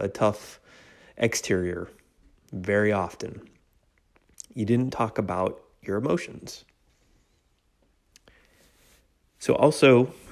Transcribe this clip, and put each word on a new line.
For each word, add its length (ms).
a 80
tough 520
exterior 720
very 400
often. 480
You 140
didn't 240
talk 280
about 440
your 140
emotions. 680
So 160
also, 580